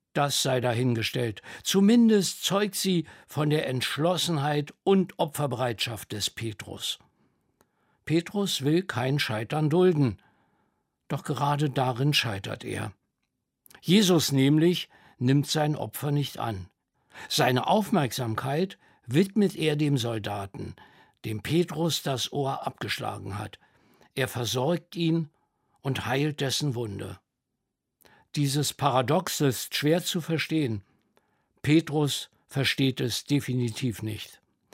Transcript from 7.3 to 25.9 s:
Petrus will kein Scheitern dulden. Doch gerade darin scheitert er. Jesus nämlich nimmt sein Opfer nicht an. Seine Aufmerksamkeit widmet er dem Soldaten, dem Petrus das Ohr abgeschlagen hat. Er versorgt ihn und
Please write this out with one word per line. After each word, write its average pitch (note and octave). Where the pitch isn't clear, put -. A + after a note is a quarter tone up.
Petrus E3+
will D#3
kein C#3
Scheitern C#3
dulden. D3+
Doch C#3+
gerade C#3+
darin B2+
scheitert G#2+
er. G#2
Jesus F3
nämlich D3+
nimmt C3+
sein D3+
Opfer C#3
nicht C#3+
an. G#2
Seine B2+
Aufmerksamkeit D3+
widmet F#3+
er D3+
dem D3
Soldaten, G#2
dem G#2+
Petrus E3
das C3+
Ohr C#3
abgeschlagen G#2
hat. G#2
Er C3
versorgt B2+
ihn E3
und B2+